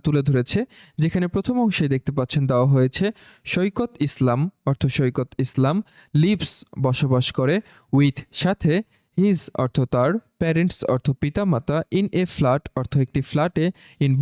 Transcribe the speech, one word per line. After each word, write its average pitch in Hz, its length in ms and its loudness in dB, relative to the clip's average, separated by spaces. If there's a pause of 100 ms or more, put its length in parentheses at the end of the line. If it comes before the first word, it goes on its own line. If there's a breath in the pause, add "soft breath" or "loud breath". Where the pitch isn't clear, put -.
তুলে 143 220 2
ধরেছে, 131 320 0 (420 loud breath)
যেখানে 175 320 0
প্রথম 247 300 -2
অংশে 185 200 0 (100)
দেখতে 131 240 -4
পাচ্ছেন 135 320 0
দেওয়া 127 240 4
হয়েছে 131 320 2 (460 loud breath)
সৈকত 202 380 -2 (180)
ইসলাম 127 320 0 (300)
অর্থ - 120 -4 (140)
সৈকত 127 340 -2 (140)
ইসলাম 135 320 0 (460 soft breath)
lives 190 300 0 (340)
বসবাস 127 400 0 (120)
করে, 139 180 0 (420 soft breath)
with 143 200 2 (240)
সাথে, 170 300 0 (480)
his 196 180 2 (240)
অর্থ 127 140 -2 (180)
তার, 127 160 2 (300)
parents 165 380 0 (160)
অর্থ 127 120 -2 (140)
পিতামাতা, 151 560 -2 (220)
in 196 80 0 (160)
a - 20 0 (120)
flat 139 260 2 (180)
অর্থ 123 120 -6 (120)
একটি 135 160 -4 (100)
ফ্ল্যাটে, 160 360 0 (380 loud breath)
in 135 180 2